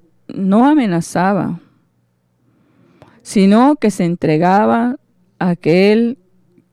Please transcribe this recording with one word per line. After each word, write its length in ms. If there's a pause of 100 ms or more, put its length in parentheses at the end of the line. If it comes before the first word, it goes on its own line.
(260)
no 400
amenazaba, 920 (1600)
sino 540
que 160
se 120
entregaba 920 (420)
a 120
aquel 680 (540)